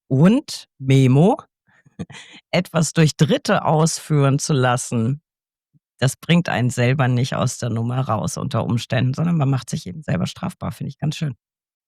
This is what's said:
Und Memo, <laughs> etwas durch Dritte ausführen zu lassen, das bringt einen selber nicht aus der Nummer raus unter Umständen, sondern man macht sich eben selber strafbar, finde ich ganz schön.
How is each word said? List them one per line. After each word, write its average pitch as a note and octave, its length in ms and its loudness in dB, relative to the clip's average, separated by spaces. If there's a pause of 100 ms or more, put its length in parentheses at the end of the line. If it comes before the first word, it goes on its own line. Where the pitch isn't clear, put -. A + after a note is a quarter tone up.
Und F3+ 600 2 (100)
Memo, C3+ 600 4 (600)
<laughs> - 540 -18
etwas E3 400 0
durch D#3 240 4
Dritte G#3 480 2
ausführen D3 760 2
zu - 140 -2
lassen, B2+ 680 0 (800)
das C3 180 0
bringt E3+ 320 0
einen A#2 200 0
selber C3 380 0
nicht B2 280 0
aus A2 220 -2
der B2 120 -4
Nummer A#2 320 -2
raus A2 340 -4
unter A#2 300 -4
Umständen, B2+ 480 -2
sondern E3 240 0
man C3+ 120 0
macht C3 200 -4
sich - 180 -8
eben D#3+ 160 -14
selber F3+ 220 -4
strafbar, - 480 -8
finde - 160 -10
ich - 80 -16
ganz D3 180 -4
schön. D3 200 -6 (520)